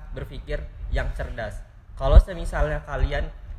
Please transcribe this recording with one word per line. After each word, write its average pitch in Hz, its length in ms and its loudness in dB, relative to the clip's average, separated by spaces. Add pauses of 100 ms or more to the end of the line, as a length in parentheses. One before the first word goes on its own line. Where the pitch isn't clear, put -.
(180)
berpikir 139 460 -6 (260)
yang - 240 2
cerdas. 110 480 -6 (320)
Kalau 135 240 8
semisalnya 151 720 2
kalian 139 400 -2 (300)